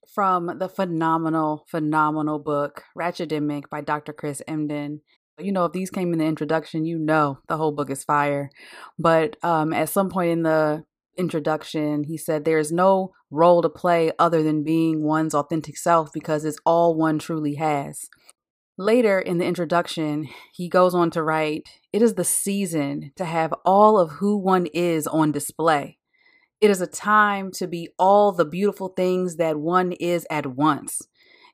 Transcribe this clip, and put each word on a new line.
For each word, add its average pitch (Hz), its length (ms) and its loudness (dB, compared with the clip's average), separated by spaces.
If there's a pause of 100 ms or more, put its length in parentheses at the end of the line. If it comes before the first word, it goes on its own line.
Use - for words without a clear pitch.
(140)
from 180 440 -2
the 185 100 -4
phenomenal, 160 1000 -2
phenomenal 151 720 -2
book, 147 460 -4 (100)
Ratchetdemic 151 760 -6
by 151 100 -8
Doctor 147 320 -6
Chris 147 340 -10
Emdin. 147 540 -6 (380)
You 196 140 -6
know, 185 120 0
if 165 80 -2
these 185 180 -6
came 175 220 -2
in 165 60 -2
the 156 80 0
introduction, 156 580 -2
you 165 140 -4
know 151 400 0 (100)
the 165 80 -4
whole 156 160 0
book 143 160 -4
is 139 160 -8
fire. 143 460 0 (480)
But, 160 440 2
um, 160 300 0
at 156 160 0
some 190 220 0
point 175 200 0
in 165 120 0
the 156 420 0 (320)
introduction, 151 880 -4
he 160 120 -8
said, 151 280 -4
"There 160 140 2
is 156 140 -2
no 190 400 2 (180)
role 170 320 6
to 160 60 2
play 165 500 0
other 165 240 2
than 156 220 0
being 160 400 0
one's 156 300 0
authentic 147 420 -2
self 165 360 0
because 151 320 -4
it's 151 220 -6
all 170 300 4
one 156 240 0
truly 151 340 -4
has." 147 540 -4 (680)
Later 208 440 2
in 175 180 -2
the 180 60 0
introduction, 160 840 -2 (240)
he 175 160 -10
goes 180 240 4
on 170 200 2
to 165 100 -2
write, 156 460 -2 (240)
"It 208 100 2
is 220 120 4
the 175 100 -2
season 160 880 -4
to 185 100 -8
have 160 300 -2 (100)
all 208 320 6
of 165 160 2
who 202 240 0
one 185 300 2
is 165 400 0
on 156 240 2
display. 147 680 -2 (640)
It 208 80 6
is 190 120 2
a 175 80 -4
time 202 640 0
to 180 160 -8
be 170 280 -8
all 202 360 6
the 170 120 2
beautiful 185 440 -2
things 185 480 -2
that 160 240 0
one 180 320 0
is 175 380 -2
at 151 160 -4
once. 139 540 -2 (540)